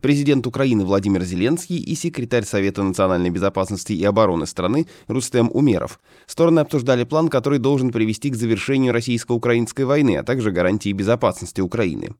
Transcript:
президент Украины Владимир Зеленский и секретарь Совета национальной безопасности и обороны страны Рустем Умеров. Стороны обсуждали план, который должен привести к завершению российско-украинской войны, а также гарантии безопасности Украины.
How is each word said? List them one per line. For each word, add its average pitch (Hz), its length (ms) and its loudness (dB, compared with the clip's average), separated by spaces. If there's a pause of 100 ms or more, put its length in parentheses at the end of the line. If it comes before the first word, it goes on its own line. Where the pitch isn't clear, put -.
президент 139 440 2
Украины 120 400 0
Владимир 98 380 2
Зеленский 117 540 -2
и - 180 -6
секретарь 123 480 -4
Совета 98 400 -2
национальной 92 480 0
безопасности 95 600 -2
и 85 100 -2
обороны 98 420 2
страны 117 400 -2 (220)
Рустем 123 440 0
Умеров. 127 480 0 (280)
Стороны 165 320 2
обсуждали 131 440 0
план, 151 260 0
который 139 280 0
должен 131 340 0
привести 110 380 -2
к 127 60 -6
завершению 120 580 0
российско-украинской 117 920 0
войны, 131 340 2
а 67 60 -4
также 117 280 -2
гарантии 92 400 0
безопасности 98 680 -2
Украины. 90 580 -4